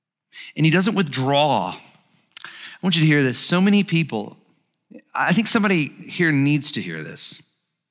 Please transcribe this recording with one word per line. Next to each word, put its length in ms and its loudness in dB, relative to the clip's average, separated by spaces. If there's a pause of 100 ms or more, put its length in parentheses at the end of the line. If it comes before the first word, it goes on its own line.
(540)
And 100 2
he 60 6
doesn't 240 2
withdraw 800 0 (1040)
I 40 -6
want 100 2
you 60 2
to 60 4
hear 160 4
this. 160 -2
So 200 0
many 240 4
people, 540 -2 (760)
I 200 0
think 140 0
somebody 420 0
here 420 -2
needs 420 2
to 80 -4
hear 220 -10
this. 400 -8 (480)